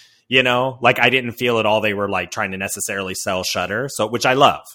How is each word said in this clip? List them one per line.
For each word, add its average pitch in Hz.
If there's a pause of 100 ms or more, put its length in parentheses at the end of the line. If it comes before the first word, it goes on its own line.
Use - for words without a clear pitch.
(300)
You 131
know, 127
like, 123
I 120
didn't 120
feel 120
at 110
all 107
they 104
were, 101
like, 92
trying 101
to 95
necessarily 98
sell 95
Shudder. 101
So, 110
which 117
I 131
love. 127 (120)